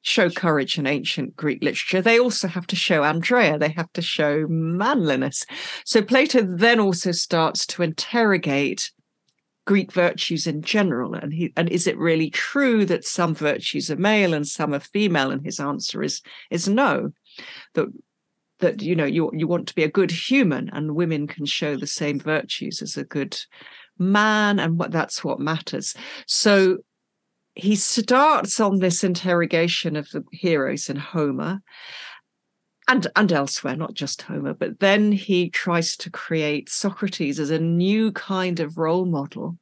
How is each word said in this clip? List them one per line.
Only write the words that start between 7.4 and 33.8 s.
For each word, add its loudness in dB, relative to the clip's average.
to -2
interrogate 0
Greek 2
virtues 0
in -4
general. 0
And -6
he, -4
and 0
is 0
it -2
really 2
true 2
that -2
some 0
virtues -2
are 0
male 4
and -2
some -2
are -2
female? 0
And -4
his -8
answer -6
is, -4
is -2
no, 2
that, 0
that, 0
you 0
know, 2
you, 0
you -2
want -2
to -10
be 2
a 2
good 2
human 0
and -4
women 0
can -8
show -2
the -6
same -2
virtues -4
as -10
a -6
good -6
man, 4
and 0
what, -2
that's -2
what -4
matters. -4
So 4
he 2
starts 2
on 2
this 2
interrogation 0
of -6
the -8
heroes 0
in -6
Homer -2
and, 2
and 4
elsewhere, -2
not -6